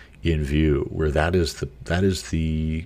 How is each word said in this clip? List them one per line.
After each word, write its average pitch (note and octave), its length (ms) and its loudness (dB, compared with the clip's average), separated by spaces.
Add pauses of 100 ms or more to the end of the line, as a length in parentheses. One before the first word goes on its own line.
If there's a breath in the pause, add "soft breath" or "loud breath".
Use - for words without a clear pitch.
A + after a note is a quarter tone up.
(240 loud breath)
in D#2 200 2
view, D2 480 2
where D#2 200 -2
that D#2 240 2
is E2+ 200 0
the, C#2+ 120 -6 (180)
that F2 180 0
is F#2+ 260 0
the D#2+ 560 -2